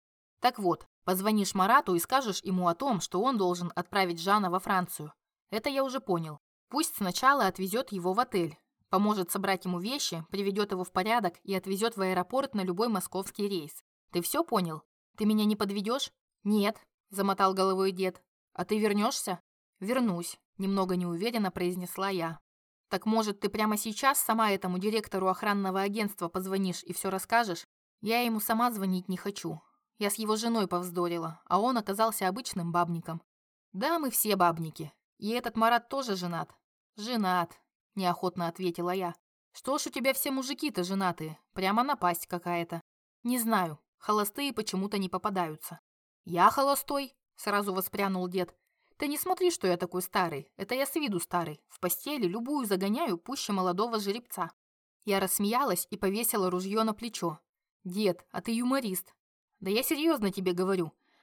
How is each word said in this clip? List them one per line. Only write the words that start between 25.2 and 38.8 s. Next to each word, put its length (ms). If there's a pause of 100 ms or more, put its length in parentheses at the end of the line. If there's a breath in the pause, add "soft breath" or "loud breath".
охранного 540
агентства 480
позвонишь 540
и 100
все 160
расскажешь? 560 (360)
Я 200
ему 180
сама 320
звонить 380
не 80
хочу. 440 (360)
Я 120
с 60
его 200
женой 320
повздорила, 760
а 140
он 180
оказался 500
обычным 440
бабником. 500 (500)
Да, 280
мы 100
все 260
бабники. 580 (240)
И 120
этот 260
Марат 340
тоже 260
женат. 380 (440)
Женат, 600 (360)
неохотно 520
ответила 440